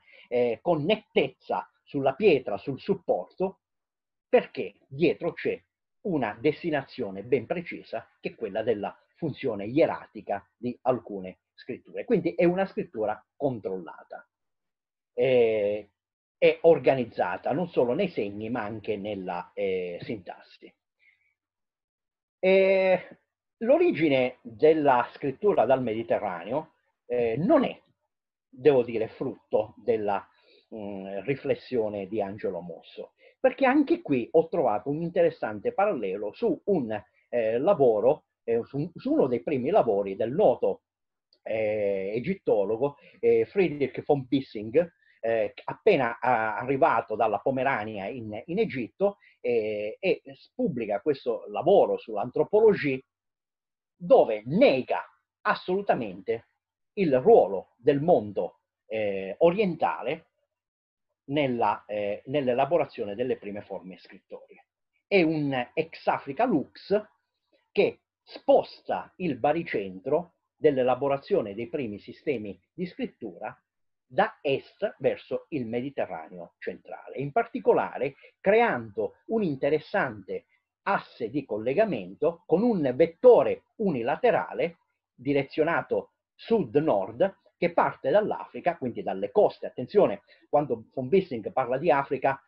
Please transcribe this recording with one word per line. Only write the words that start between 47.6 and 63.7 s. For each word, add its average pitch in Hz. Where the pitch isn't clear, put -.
in, 113
in 170
Egitto, 180
eh, 107
e 185
s-, -
pubblica 117
questo 123
lavoro 110
sull'antropologia, 143
dove 151
nega 131
assolutamente 131
il 156
ruolo 127
del 143
mondo, 107
eh, 98
orientale 160
nella, 120
eh, 104
nell'elaborazione 131
delle 120
prime 104
forme 92